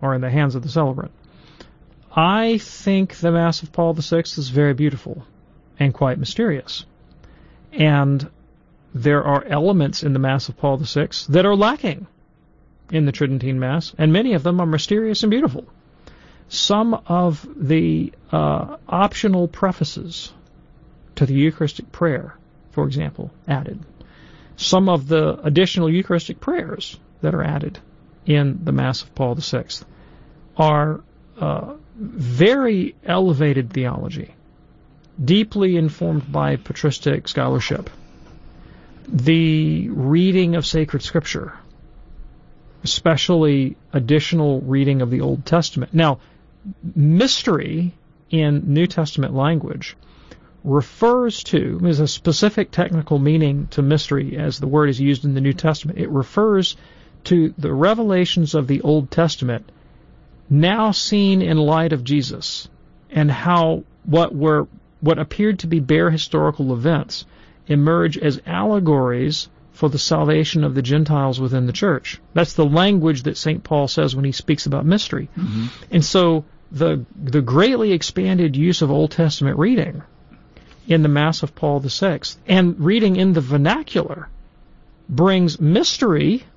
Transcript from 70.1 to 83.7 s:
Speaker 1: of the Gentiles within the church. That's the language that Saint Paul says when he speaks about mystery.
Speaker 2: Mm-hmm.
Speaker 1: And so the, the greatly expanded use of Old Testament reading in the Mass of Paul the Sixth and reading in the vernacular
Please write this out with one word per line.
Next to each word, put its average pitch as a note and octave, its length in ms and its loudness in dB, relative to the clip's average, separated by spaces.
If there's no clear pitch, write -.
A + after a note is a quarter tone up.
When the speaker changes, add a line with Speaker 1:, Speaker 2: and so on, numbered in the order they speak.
Speaker 1:
of C#3 120 0
the C3+ 60 0
Gentiles C#3 580 0
within B2+ 280 0
the B2 60 -2
church. - 460 -2
That's E3+ 200 0
the D#3+ 120 2
language D#3+ 580 2
that D3 140 -4
Saint D#3+ 260 -4
Paul C#3+ 240 0
says C#3+ 280 0
when C3+ 100 -2
he C#3 60 0
speaks - 340 -2
about C#3 200 -2
mystery. E3+ 520 0
Speaker 2:
Mm-hmm. A2+ 300 -4
Speaker 1:
And E3+ 140 4
so E3 420 2
the, D#3 340 0
the C#3+ 260 0
greatly G3+ 520 2
expanded F3 640 0
use E3+ 260 2
of C#3+ 100 2
Old D3+ 200 2
Testament D3 460 0
reading G#3 460 0
in E3 160 4
the D3+ 60 4
Mass D3 340 2
of D3+ 120 -6
Paul C#3+ 240 0
the C#3 100 -4
Sixth - 480 -4
and F#3 320 4
reading G3 360 2
in F#3 180 4
the D#3+ 80 2
vernacular D3 840 -2